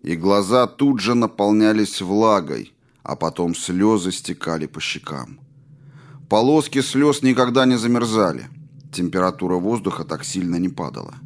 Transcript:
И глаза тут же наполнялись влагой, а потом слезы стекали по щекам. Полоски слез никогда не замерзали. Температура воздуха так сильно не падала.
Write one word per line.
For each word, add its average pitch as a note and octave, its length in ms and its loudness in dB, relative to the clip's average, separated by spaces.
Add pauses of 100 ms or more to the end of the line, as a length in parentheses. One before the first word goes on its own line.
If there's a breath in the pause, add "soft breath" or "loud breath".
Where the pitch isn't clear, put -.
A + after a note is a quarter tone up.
И E2+ 120 -4
глаза G2+ 520 2
тут C3+ 320 0
же G#2 140 0
наполнялись G#2+ 880 2
влагой, F#2 720 0 (300)
а - 120 -8
потом E2+ 400 -4
слезы F#2 560 0
стекали E2 540 -6
по D2+ 140 -14
щекам. B1+ 600 -10 (880 loud breath)
Полоски C3+ 520 2
слез C#3+ 400 2
никогда B2+ 440 4
не B2+ 120 4
замерзали. A2 720 0 (460)
Температура F2+ 640 -2
воздуха F#2+ 480 -4
так D2 200 -10
сильно F2+ 320 -4
не F2+ 140 -2
падала. A1+ 460 -12 (100)